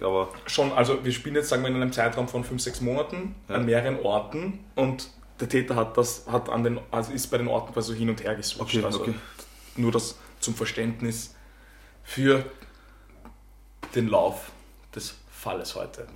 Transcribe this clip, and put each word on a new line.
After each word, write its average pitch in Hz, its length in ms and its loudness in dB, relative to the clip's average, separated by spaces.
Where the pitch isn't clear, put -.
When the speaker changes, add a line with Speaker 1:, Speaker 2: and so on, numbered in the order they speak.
Speaker 1:
aber 95 320 2
Speaker 2:
schon, 139 280 2
also 127 320 4
wir 127 80 0
spielen 147 220 -4
jetzt, 147 120 2
sagen 127 140 2
wir, 131 80 0
in 127 60 0
einem 127 180 0
Zeitraum 117 340 2
von 120 160 -4
fünf, 127 180 -4
sechs 123 200 -4
Monaten 151 540 -2
Speaker 1:
Ja. 101 80 -4
Speaker 2:
an 120 100 2
mehreren 120 340 4
Orten 147 600 -2
und 131 340 0
der 117 80 -4
Täter 127 300 2
hat 113 180 2
das, - 320 2
hat 120 220 0
an 117 160 2
den, 120 140 0
also 117 240 -2
ist 127 140 -4
bei 123 100 2
den 120 100 0
Orten 113 240 0
quasi 113 220 -2
so 107 40 -6
hin 113 120 2
und 107 120 -2
her 107 140 -2
geswitcht. 113 400 -4
Speaker 1:
Okay, 107 80 2
Speaker 2:
Also 104 200 0
Speaker 1:
okay. 113 100 0
Speaker 2:
nur 117 160 4
das - 240 0
zum 113 120 0
Verständnis 113 800 -4
für 135 400 4
den 117 140 4
Lauf 95 420 2
des - 220 -10
Falles - 440 -6
heute. - 400 -10